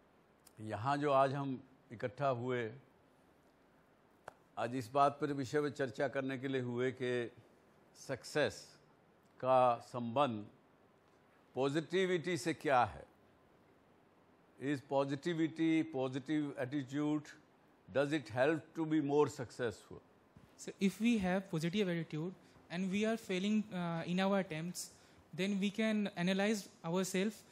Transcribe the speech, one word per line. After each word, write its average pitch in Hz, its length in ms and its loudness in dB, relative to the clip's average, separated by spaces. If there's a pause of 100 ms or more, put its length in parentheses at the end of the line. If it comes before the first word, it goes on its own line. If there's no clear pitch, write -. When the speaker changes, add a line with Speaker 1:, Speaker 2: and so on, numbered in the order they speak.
(680)
Speaker 1:
यहाँ 110 300 0
जो 147 140 2
आज 135 220 6
हम 139 300 -4 (280)
इकट्ठा 127 360 -4
हुए, 123 460 0 (1800)
आज 120 180 -2
इस 117 160 -6
बात 143 300 4
पर, 147 120 -2
विषय 139 280 -2
पर 147 80 -2
चर्चा 135 380 -2
करने 135 320 -4
के 135 80 -6
लिए 135 140 0
हुए 123 300 -2
कि 123 400 -2 (760)
success - 680 -2 (640)
का 127 380 4
संबंध 120 680 -2 (1080)
positivity 165 840 0
से 151 160 -2
क्या 135 300 4
है। - 220 -2 (1600)
Is 139 180 -2 (120)
positivity, 160 880 2 (120)
positive 135 520 -2 (180)
attitude, 147 560 -2 (760)
does 143 160 2
it 139 240 -4
help 147 220 4 (200)
to 160 140 -2
be 156 80 4
more 143 260 4
successful? - 720 -6 (600)
Speaker 2:
So - 60 -12
if 190 240 0
we 226 280 2
have 185 220 2 (140)
positive 170 300 0
attitude 165 460 -4 (420)
and 185 180 -2
we 208 140 0
are 226 120 0
failing, 202 460 0
uh, 170 440 -4
in 180 120 0
our 196 240 2
attempts, 170 440 -6 (480)
then 190 160 0 (120)
we 202 160 0
can 214 400 2
analyze 190 480 2 (180)
ourselves 185 500 0 (160)